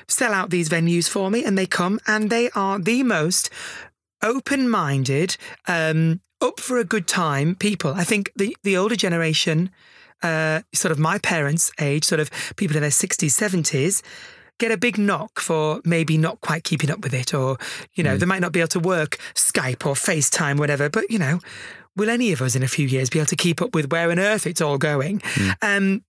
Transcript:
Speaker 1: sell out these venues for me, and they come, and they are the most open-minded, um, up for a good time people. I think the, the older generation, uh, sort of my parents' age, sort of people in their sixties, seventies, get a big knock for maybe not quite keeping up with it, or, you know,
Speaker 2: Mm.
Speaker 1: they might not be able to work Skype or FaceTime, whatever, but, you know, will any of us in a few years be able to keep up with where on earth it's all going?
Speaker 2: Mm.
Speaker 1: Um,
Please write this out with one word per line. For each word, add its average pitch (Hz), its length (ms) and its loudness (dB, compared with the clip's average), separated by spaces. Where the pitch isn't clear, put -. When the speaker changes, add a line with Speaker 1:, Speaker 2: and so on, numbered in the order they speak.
Speaker 1:
sell 233 260 2
out 185 160 0
these 170 200 0
venues 170 400 2
for 196 220 0
me, 240 140 0
and 202 120 2
they 190 80 2
come, 185 400 0
and 214 240 0
they 233 220 2
are 196 280 0
the 226 240 2
most 180 460 0
open-minded, 190 1160 0
um, 160 520 2
up - 180 0
for 254 180 -2
a 233 60 2
good 202 240 -2
time 156 480 0
people. 208 400 -2
I 185 80 0
think 202 320 0
the, 202 280 -2
the 196 140 2
older 214 180 2
generation, 165 760 0
uh, 160 400 0
sort - 180 0
of 147 80 0
my 160 180 2
parents' 160 600 0
age, 147 240 0
sort 160 160 2
of 151 100 -2
people 156 180 0
in 151 60 0
their 147 100 0
sixties, - 440 0
seventies, 180 680 0
get 226 120 0
a 220 60 0
big 208 200 0
knock 202 420 0
for 156 460 0
maybe 160 320 2
not 160 240 0
quite 160 220 -4
keeping 139 260 0
up 208 140 -4
with 131 100 -4
it, 127 200 -4
or, 131 240 0
you 175 100 0
know, - 120 2
Speaker 2:
Mm. - 40 0
Speaker 1:
they 175 60 2
might 185 160 2
not 170 100 -2
be 170 80 2
able 165 100 2
to 185 100 -2
work 165 380 0
Skype - 500 0
or 143 80 0
FaceTime, 147 640 0
whatever, 147 320 2
but, 226 220 -2
you 226 80 2
know, 156 200 2
will 214 140 0
any 240 220 2
of 135 100 0
us 127 140 0
in 131 80 0
a 131 40 0
few 143 200 0
years 131 220 0
be - 100 0
able 151 80 0
to - 80 -2
keep 170 260 0
up 165 140 -2
with 143 160 -2
where 170 180 0
on 170 80 0
earth 202 300 0
it's 170 140 -4
all 143 180 0
going? 151 400 -2
Speaker 2:
Mm. 98 420 -2
Speaker 1:
Um, 202 460 0